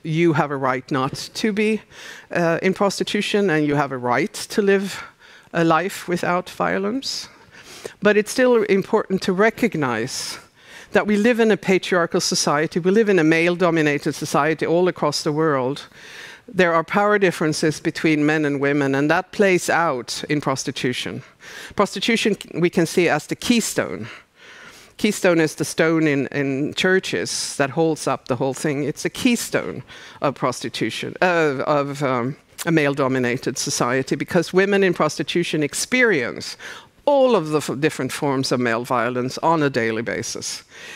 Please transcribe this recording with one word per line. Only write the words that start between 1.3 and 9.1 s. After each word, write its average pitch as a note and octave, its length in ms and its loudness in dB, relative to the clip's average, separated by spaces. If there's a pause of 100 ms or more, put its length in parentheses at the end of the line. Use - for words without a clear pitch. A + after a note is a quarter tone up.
to A3 180 -2
be, G#3+ 300 0 (500)
uh, E3 300 0
in F#3+ 120 2
prostitution, G3+ 760 0
and D3+ 180 2
you C#3+ 80 0
have C#3+ 160 0
a C3+ 60 -6
right B2 360 0
to - 280 -4
live G3 420 0 (480)
a E3+ 120 0
life E3 440 0
without F3+ 400 -2
violence. G3 800 -4 (760)
But G#3 140 4
it's G#3 120 2
still B3 360 4
important F#3+ 580 0